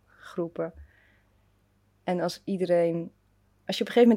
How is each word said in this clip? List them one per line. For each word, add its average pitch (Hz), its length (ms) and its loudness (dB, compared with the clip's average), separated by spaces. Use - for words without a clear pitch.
groepen. 170 680 -10
En 180 160 -4
als 175 240 -6
iedereen, 170 680 0
als 190 100 -6
je - 60 -4
op 208 60 -4
een - 60 -14
gegeven 240 220 8